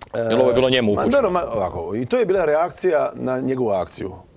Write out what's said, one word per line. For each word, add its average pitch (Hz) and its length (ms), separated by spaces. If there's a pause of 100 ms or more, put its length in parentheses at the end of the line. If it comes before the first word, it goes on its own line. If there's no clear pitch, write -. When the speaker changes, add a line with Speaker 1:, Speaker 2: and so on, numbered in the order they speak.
(140)
Speaker 1:
e, 117 60
Speaker 2:
Jel 117 200
ovo 127 100
je 120 60
bilo 131 140
njemu 127 180
Speaker 1:
ma 104 60
Speaker 2:
upućeno? 151 200
Speaker 1:
dobro, 262 180
ma, 175 160
ovako, 90 480
i 123 100
to 233 120
je 240 80
bila 185 200
reakcija 151 680
na 127 240
njegovu 131 300
akciju. 92 440 (240)